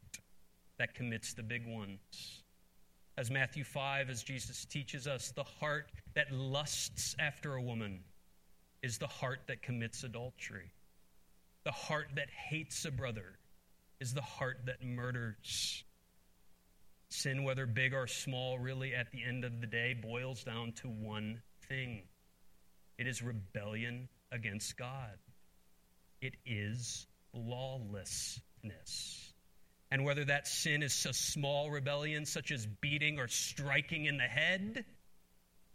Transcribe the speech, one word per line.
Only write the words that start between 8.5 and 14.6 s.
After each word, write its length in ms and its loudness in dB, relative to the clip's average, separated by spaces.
is 160 0
the 80 -2
heart 420 -2
that 140 -2
commits 420 -2
adultery. 640 -6
The 80 2
heart 440 0
that 140 0
hates 540 -4
a 60 0
brother 480 -2
is 140 -2
the 80 0
heart 460 -2